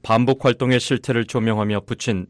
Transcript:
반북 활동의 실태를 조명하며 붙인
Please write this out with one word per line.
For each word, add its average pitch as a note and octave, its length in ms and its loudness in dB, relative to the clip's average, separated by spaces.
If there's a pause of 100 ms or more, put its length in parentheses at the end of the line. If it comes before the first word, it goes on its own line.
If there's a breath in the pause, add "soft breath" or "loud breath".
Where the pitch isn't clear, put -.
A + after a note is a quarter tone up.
반북 B2 400 2
활동의 B2 380 2
실태를 A#2 460 -2
조명하며 G#2+ 540 -2
붙인 G2+ 500 -6